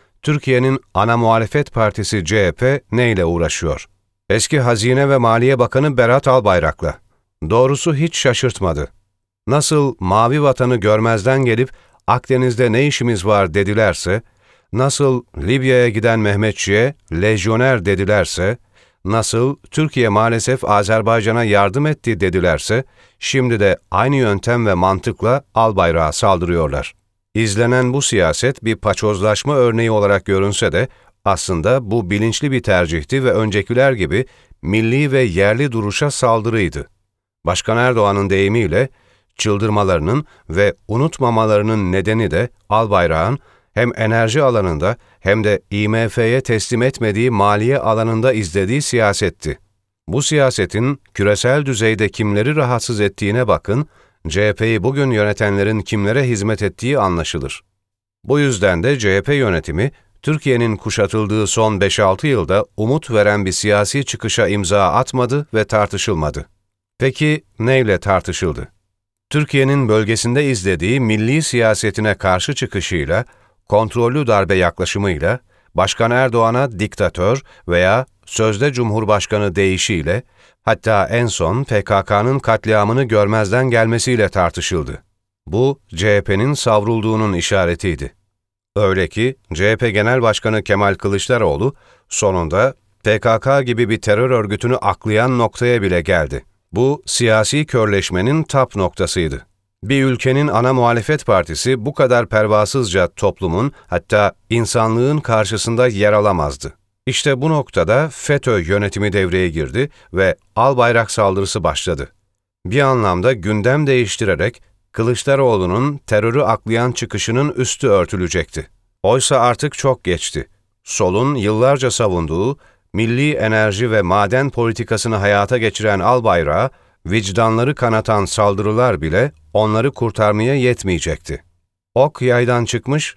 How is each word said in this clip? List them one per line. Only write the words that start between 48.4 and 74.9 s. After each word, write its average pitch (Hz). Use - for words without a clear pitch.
siyasetti. 101
Bu 117
siyasetin 131
küresel 120
düzeyde 110
kimleri 107
rahatsız 123
ettiğine 104
bakın, 104
C 98
H 101
P'yi 110
bugün 135
yönetenlerin 104
kimlere 107
hizmet 107
ettiği 123
anlaşılır. 82
Bu 143
yüzden 98
de 123
C 101
H 98
P 139
yönetimi, 101
Türkiye'nin 120
kuşatıldığı 107
son 107
beş 98
altı 95
yılda 101
umut 120
veren 104
bir 95
siyasi 104
çıkışa 110
imza 98
atmadı 127
ve 110
tartışılmadı. 92
Peki 151
neyle 113
tartışıldı? 92
Türkiye'nin 139
bölgesinde 113
izlediği 98
milli 113
siyasetine 110
karşı 92
çıkışıyla, 92
kontrollü 117
darbe 98
yaklaşımıyla, 92